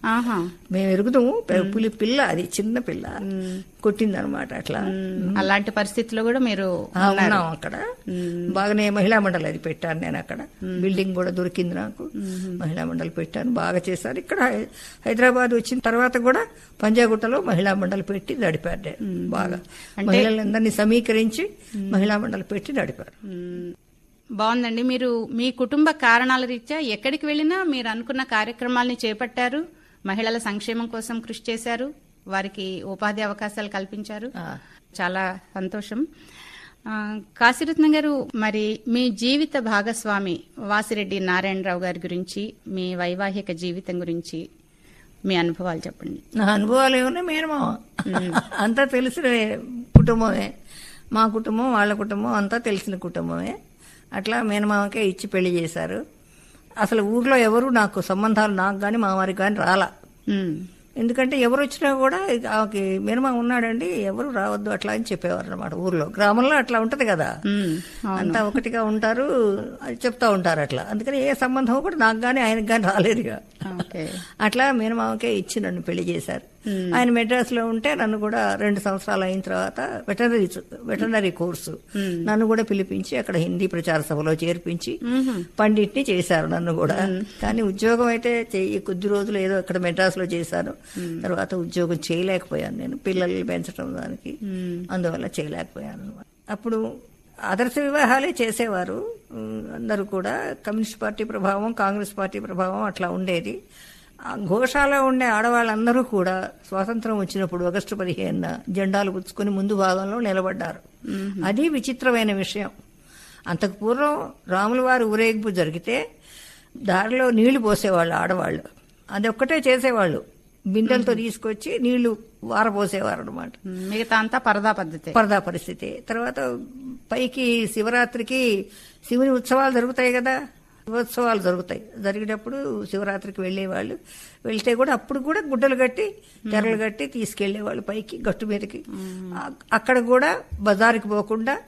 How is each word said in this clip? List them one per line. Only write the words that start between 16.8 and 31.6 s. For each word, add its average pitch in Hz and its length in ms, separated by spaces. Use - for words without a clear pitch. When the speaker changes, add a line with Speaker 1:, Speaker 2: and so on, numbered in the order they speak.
Speaker 2:
పంజాగుట్టలో 226 580
మహిళా 196 320
మండలి 196 300
పెట్టి 202 340
నడిపారు 170 420
నేను - 260
Speaker 1:
మ్మ్. 180 240
Speaker 2:
బాగా. 180 300
Speaker 1:
అంటే 202 80
Speaker 2:
మహిళలందరినీ 220 640
సమీకరించి 220 800
Speaker 1:
మ్మ్. 196 160
Speaker 2:
మహిళా 202 260
మండలి 208 260
పెట్టి 202 300
నడిపారు. - 540
Speaker 1:
మ్మ్. 175 460
బాగుందండి. 226 520
మీరు 247 480
మీ 247 200
కుటుంబ 294 380
కారణాల 254 560
రీత్యా 247 340
ఎక్కడికి 269 460
వెళ్ళినా 311 380
మీరు 262 240
అనుకున్న 233 360
కార్యక్రమాల్ని 240 840
చేపట్టారు, 247 600
మహిళల 226 320
సంక్షేమం 226 500
కోసం 226 320
కృషి 226 300
చేశారు, 233 440